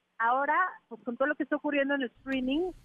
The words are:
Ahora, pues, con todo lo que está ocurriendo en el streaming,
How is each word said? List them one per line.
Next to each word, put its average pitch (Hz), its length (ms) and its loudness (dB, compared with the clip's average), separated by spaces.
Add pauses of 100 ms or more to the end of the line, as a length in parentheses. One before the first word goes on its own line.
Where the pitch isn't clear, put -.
(180)
Ahora, 269 380 2 (320)
pues, - 140 -16
con 240 140 -6
todo 269 120 2
lo 302 60 0
que 311 80 -4
está 294 140 0
ocurriendo 285 380 0
en 277 80 -2
el 226 180 -4
streaming, 269 500 -2 (140)